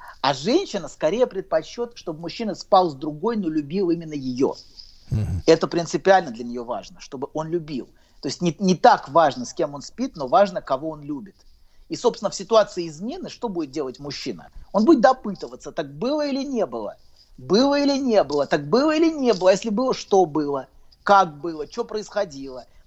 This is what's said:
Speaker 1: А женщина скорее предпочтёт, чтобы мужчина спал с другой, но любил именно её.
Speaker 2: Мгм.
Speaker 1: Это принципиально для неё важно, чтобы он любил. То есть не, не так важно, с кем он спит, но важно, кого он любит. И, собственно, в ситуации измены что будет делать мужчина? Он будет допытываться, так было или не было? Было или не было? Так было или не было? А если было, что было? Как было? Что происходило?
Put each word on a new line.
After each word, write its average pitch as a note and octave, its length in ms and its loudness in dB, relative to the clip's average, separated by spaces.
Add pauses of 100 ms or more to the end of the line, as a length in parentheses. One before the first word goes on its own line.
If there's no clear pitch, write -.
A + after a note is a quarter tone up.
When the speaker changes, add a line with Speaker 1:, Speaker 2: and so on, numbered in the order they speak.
(200)
Speaker 1:
А C#3 140 2
женщина G3 540 -2
скорее G3+ 380 0
предпочтёт, F#3+ 680 -6
чтобы D#3+ 240 -10
мужчина E3+ 340 -6
спал F#3 360 4
с C#3 40 -8
другой, D3+ 420 -4
но F#3 120 -2
любил D#3 420 -2
именно E3 240 -4
её. B2+ 420 -2 (540)
Speaker 2:
Мгм. F#2 360 -2
Speaker 1:
Это D#3+ 220 6
принципиально E3+ 640 2
для A#2+ 120 -10
неё A#2+ 200 -8
важно, G#2+ 360 -10
чтобы C3+ 320 -10
он D#3 160 -6
любил. D#3 400 -6 (320)
То D3 80 -8
есть - 140 -8
не, E3+ 160 0
не F#3 160 2
так G3+ 340 4
важно, C#3 380 2
с - 80 -12
кем D3 200 -4
он C#3 80 -12
спит, - 340 -8
но C#3+ 120 -6
важно, F3+ 320 4
кого C#3+ 300 -4
он D3+ 120 -12
любит. D3 340 -12 (520)
И, D#3+ 80 -8
собственно, - 340 -2
в - 40 -8
ситуации G3 540 2
измены A3 420 -10
что - 180 -8
будет E3 220 -6
делать C3 280 -8
мужчина? C3+ 500 -10 (240)
Он G#3+ 120 2
будет C#4 160 6
допытываться, F#3 720 0
так C#3+ 220 -6
было C#4+ 320 -2
или C4+ 180 -4
не A#3+ 220 -4
было? A2+ 300 -10 (420)
Было B3 400 2
или C#4+ 200 2
не A3+ 260 4
было? C#3+ 220 0
Так D3 220 -2
было C#4+ 260 2
или E4 160 4
не C4 220 2
было? F#3 180 4
А - 20 10
если G#3 180 -2
было, B3 240 0
что F#3+ 320 2
было? C#3+ 400 -2 (380)
Как F3+ 360 4
было? D#3 300 -8
Что A#3+ 140 -6
происходило? C#3 840 -8 (200)